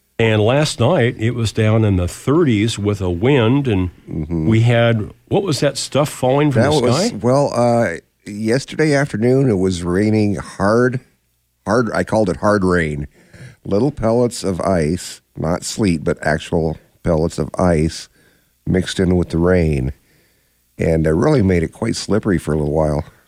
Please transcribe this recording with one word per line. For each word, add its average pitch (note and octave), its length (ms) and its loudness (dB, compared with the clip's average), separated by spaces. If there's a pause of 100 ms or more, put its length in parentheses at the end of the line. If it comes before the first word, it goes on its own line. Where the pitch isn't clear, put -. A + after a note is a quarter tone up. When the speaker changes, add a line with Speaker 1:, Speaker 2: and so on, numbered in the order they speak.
(180)
Speaker 1:
And A2 220 2
last C3+ 400 0
night B2 380 2
it A2+ 140 -2
was A2+ 200 -4
down A2 320 2
in G2 120 2
the F2 120 0
thirties B2 720 0
with G2+ 220 -2
a F#2 100 -2
wind, B2 580 2
and F#2 220 0 (180)
Speaker 2:
Mm-hmm. D#2+ 400 -4
Speaker 1:
we A2+ 120 4
had, A#2 500 2 (180)
what F#3+ 140 0
was E3+ 180 -2
that D3 160 0
stuff - 320 -2
falling C#3 440 0
from B2 100 2
Speaker 2:
That C#3 100 2
Speaker 1:
the D#3 80 2
Speaker 2:
was, B2 280 2
Speaker 1:
sky? - 120 -8
Speaker 2:
well, C3 320 2
uh, A#2 440 0 (280)
yesterday A2+ 680 -2
afternoon C3 560 2
it G2 80 2
was F#2 240 0
raining G#2 540 2
hard, A#2 640 0 (640)
hard. A2 260 0
I E2+ 120 0
called G#2+ 260 0
it D#2+ 80 -2
hard G#2 260 2
rain. D#2 440 0 (560)
Little G#2+ 260 0
pellets A#2 540 -2
of F2+ 160 -4
ice, E2+ 600 -2 (160)
not E2 280 -4
sleet, E2+ 400 -2
but E2 200 -2
actual D#2+ 540 -2 (240)
pellets D#2+ 360 0
of D#2+ 200 -4
ice E2 500 0 (560)
mixed F#2 360 -2
in F2+ 160 2
with F2 140 0
the E2 80 -2
rain. D#2+ 540 2 (840)
And E2 280 0
it D#2 60 2
really B2+ 300 2
made F#2 200 2
it D#2 100 -6
quite - 240 -6
slippery G2+ 420 -2
for D2+ 140 -4
a D#2 40 0
little D2 180 -2
while. D#2 300 0 (240)